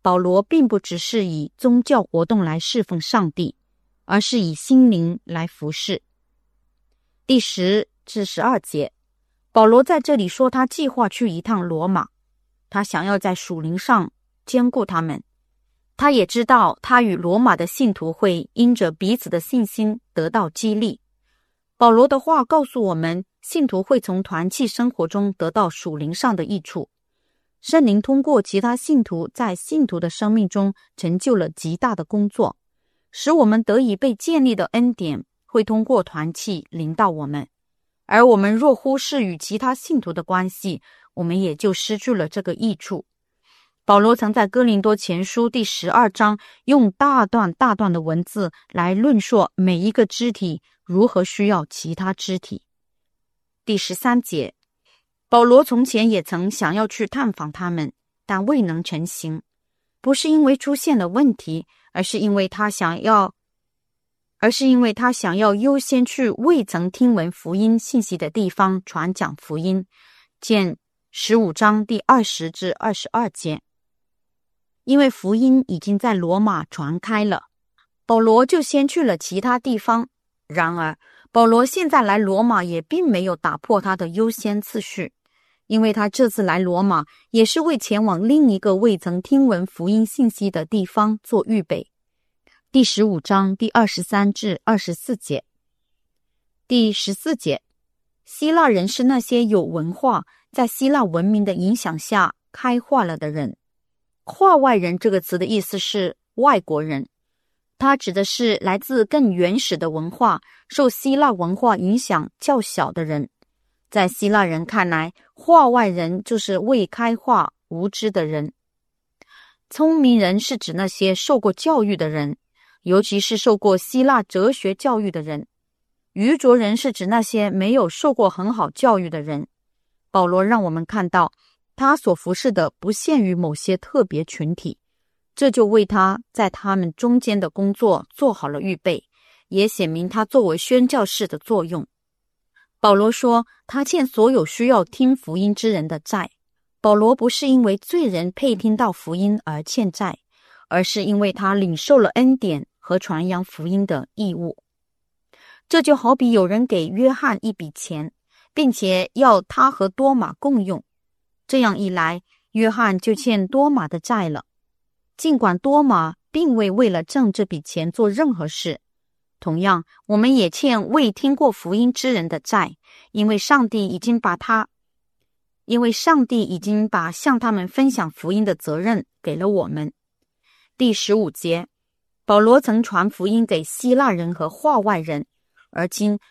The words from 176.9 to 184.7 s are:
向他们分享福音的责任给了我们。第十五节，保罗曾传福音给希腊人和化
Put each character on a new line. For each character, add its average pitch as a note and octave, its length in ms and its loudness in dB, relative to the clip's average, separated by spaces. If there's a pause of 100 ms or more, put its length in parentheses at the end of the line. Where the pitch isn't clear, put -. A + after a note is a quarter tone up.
向 C4 260 0
他 A3+ 140 -2
们 F#3 160 -2
分 C4+ 240 2
享 E3+ 180 -4
福 D#3+ 220 -8
音 G#3+ 140 0
的 F#3 100 -2
责 D#3 240 -6
任 G3+ 260 -2 (160)
给 D3+ 140 -6
了 F#3 140 -2
我 G3 180 -2
们。 D3+ 240 -8 (840)
第 B3 140 2
十 G3+ 220 -2
五 G#3 180 0
节， E3+ 360 -6 (580)
保 G#3 140 6
罗 A#3 200 6
曾 A3+ 240 0
传 G3 260 -2
福 F#3 180 -6
音 A3+ 180 2
给 D#3+ 180 -2
希 B3 320 -2
腊 C4+ 160 2
人 E3+ 220 -4
和 E3 160 -6
化 C#4+ 300 0